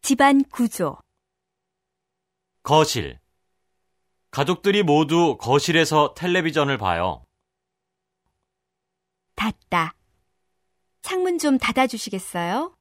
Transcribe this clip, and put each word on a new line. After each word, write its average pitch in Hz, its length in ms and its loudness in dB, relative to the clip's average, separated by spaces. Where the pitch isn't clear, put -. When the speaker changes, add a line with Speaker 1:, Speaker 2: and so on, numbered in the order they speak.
Speaker 1:
집안 277 420 4
구조. - 540 -4
Speaker 2:
거실. 123 560 0
가족들이 196 520 0
모두 156 560 2
거실에서 147 760 2
텔레비전을 160 640 -2
봐요. 87 460 -4
Speaker 1:
닫다. 180 580 -4
창문 359 360 -2
좀 277 200 2
닫아주시겠어요? 220 1200 -4